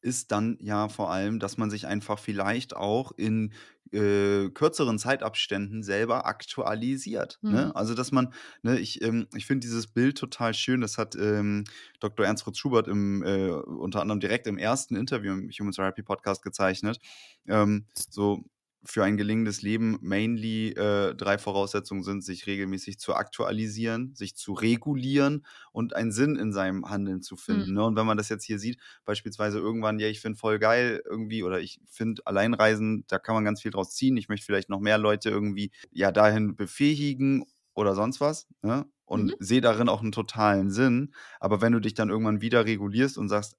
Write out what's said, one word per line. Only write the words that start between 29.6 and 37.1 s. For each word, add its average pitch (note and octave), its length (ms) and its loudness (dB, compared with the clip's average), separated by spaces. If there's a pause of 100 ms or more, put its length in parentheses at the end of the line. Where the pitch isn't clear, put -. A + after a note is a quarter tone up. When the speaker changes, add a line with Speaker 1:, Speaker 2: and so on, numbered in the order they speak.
Speaker 1:
irgendwann: G#2+ 400 -2
„Ja, G#2+ 80 0
ich G#2+ 120 -6
find A2 160 -6
voll G#2+ 220 0
geil A2+ 500 4
irgendwie A2 360 -4
oder F2+ 160 0
ich - 260 -10
find A2 400 -4
Alleinreisen, G#2+ 800 2
da G2 140 -2
kann A2 160 -2
man A2 80 2
ganz G#2 180 -2
viel A2 80 -6
draus G2 240 -4
ziehen. C3 220 2
Ich - 120 -4
möchte G#2 180 -6
vielleicht F#2+ 220 0
noch G2 120 -4
mehr G#2+ 180 4
Leute G#2+ 320 2
irgendwie, G#2 400 -2 (220)
ja, F#2+ 180 2
dahin G#2+ 460 6
befähigen“ C#3 880 2 (300)